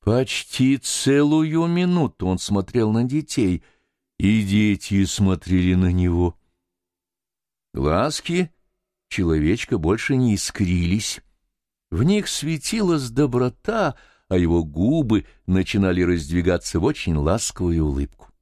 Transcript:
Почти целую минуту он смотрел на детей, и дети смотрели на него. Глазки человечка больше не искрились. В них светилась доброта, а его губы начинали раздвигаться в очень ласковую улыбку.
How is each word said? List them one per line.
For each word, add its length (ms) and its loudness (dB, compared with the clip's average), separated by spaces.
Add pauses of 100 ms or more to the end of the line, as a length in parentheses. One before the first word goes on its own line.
(100)
Почти 640 0
целую 920 0
минуту 580 0
он 140 0
смотрел 500 0
на 140 2
детей, 580 -2 (560)
и 240 4
дети 640 2
смотрели 720 0
на 180 2
него. 440 0 (1400)
Глазки 800 -2 (580)
человечка 680 0
больше 380 0
не 180 2
искрились. 840 -2 (720)
В 100 -2
них 240 2
светилась 840 -4
доброта, 840 -2 (320)
а 100 0
его 280 2
губы 600 0 (200)
начинали 560 2
раздвигаться 800 0
в 40 -2
очень 300 -2
ласковую 720 -2
улыбку. 560 -6